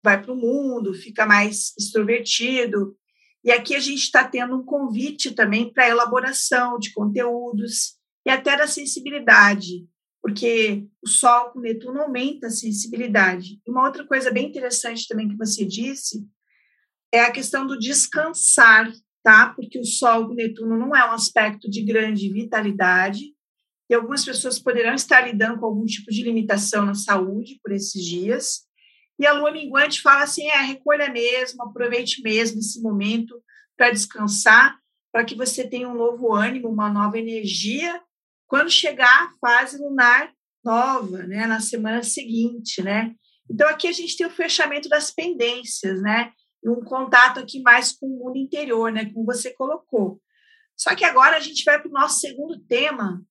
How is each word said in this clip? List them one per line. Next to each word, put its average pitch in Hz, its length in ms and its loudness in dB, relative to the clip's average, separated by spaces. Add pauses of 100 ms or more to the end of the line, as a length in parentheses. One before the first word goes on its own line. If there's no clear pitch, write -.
vai 202 180 4
pro 254 140 -10
mundo, 240 580 -2
fica 220 320 -4
mais 208 540 2
extrovertido, 226 1160 -2 (480)
e 240 80 2
aqui 240 220 0
a 277 60 -2
gente 277 320 -4
tá 262 160 6
tendo 247 280 -6
um 254 100 -6
convite 277 680 -4
também 220 420 -2
pra 254 140 4
elaboração 247 920 0
de - 160 -8
conteúdos 233 1000 -4 (300)
e 269 40 -2
até 262 280 2
da 294 100 2
sensibilidade, 214 1200 2 (340)
porque 208 640 0 (160)
o - 60 -10
Sol 240 440 4
com 254 80 -14
Netuno 247 420 -6
aumenta 269 460 -6
a - 20 -6
sensibilidade. 208 1160 -2
E 233 60 -10
uma 254 140 2
outra 285 200 -6
coisa 262 260 0
bem 254 160 -2
interessante 240 600 -6
também 214 200 -4
que 208 100 -6
você 214 280 -4
disse 214 600 -8 (880)
é 233 80 6
a 240 100 4
questão 269 360 -6
do 262 100 -6
descansar, 233 1120 4 (320)
tá? 220 320 8
Porque - 240 -12
o 240 80 -8
Sol 226 420 2
com 240 60 -8
Netuno 226 440 -2
não 269 180 -2
é 254 140 6
um - 20 -2
aspecto 214 580 -2
de 202 120 -6
grande 214 500 0
vitalidade, 202 1000 0 (560)
e 240 40 4
algumas 240 300 0
pessoas 254 360 -6
poderão 240 360 0
estar 254 320 4
lidando 220 320 -2
com 226 60 -6
algum 220 200 -4
tipo - 240 -8
de 220 140 -2
limitação 208 600 0
na 202 80 0
saúde 202 680 -2
por 202 120 -6
esses 196 280 -6
dias. 180 600 -4 (580)
E 285 80 4
a 294 60 6
lua 294 180 0
minguante 294 500 -2
fala 277 220 6
assim: 294 240 -4
é, 294 140 2
recolha 277 500 0
mesmo, 247 500 -2
aproveite 240 600 -4
mesmo 220 380 -2
esse 226 220 -8
momento 220 580 -2 (380)
pra 240 140 4
descansar, 220 880 4 (320)
pra 233 140 0
que 226 100 -10
você 247 320 -6
tenha 247 200 -8
um 240 80 -10
novo 240 380 0
ânimo, 240 360 -2
uma 208 200 -2
nova 208 300 0
energia, 226 840 -6 (460)
quando 302 220 0
chegar 269 380 2
a 277 320 6
fase 262 380 2
lunar 269 540 2 (320)
nova, 226 600 -2
né, 202 240 -6
na 220 120 -2
semana 220 440 -4
seguinte, 233 800 -4
né? 214 320 -2 (360)
Então, 262 180 2
aqui 311 200 -2
a 339 40 -2
gente 339 240 -8
tem 339 120 -4
o 330 40 -8
fechamento 302 580 -2
das 294 220 0
pendências, 240 920 -4
né? 226 300 -2 (320)
E 226 60 -2
um 240 120 -2
contato 254 580 4
aqui 262 220 -14
mais 247 300 6
com - 160 -12
o 262 180 -8
mundo 254 120 -8
interior, 269 540 -2
né, 220 200 -4
como 220 140 -6
você 247 260 -4
colocou. 262 680 -4 (560)
Só - 180 -2
que - 80 -2
agora 302 340 6
a - 20 0
gente 302 240 -8
vai 294 160 4
pro 294 120 -10
nosso 277 280 0
segundo 285 480 -8
tema 240 640 -2